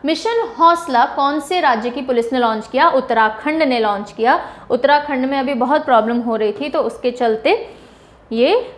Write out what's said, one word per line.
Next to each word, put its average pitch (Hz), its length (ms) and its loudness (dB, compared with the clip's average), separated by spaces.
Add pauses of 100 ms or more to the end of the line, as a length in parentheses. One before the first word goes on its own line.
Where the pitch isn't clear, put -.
मिशन 440 440 0 (120)
हौसला 339 440 4
कौन 285 360 0
से 359 200 -2
राज्य 240 300 0
की 269 120 -8
पुलिस 240 300 -2
ने 262 60 0
launch 220 280 -2
किया? 285 220 2
उत्तराखंड 254 760 0
ने 254 180 0
launch 208 320 -2
किया। - 360 0 (220)
उत्तराखंड 277 560 2
में 277 120 -2
अभी 269 160 -2
बहुत 262 300 0
problem 240 360 2
हो 226 160 -2
रही 214 160 0
थी, 277 160 -6
तो 302 120 -2
उसके 240 300 -4
चलते 247 600 0 (640)
ये 320 460 2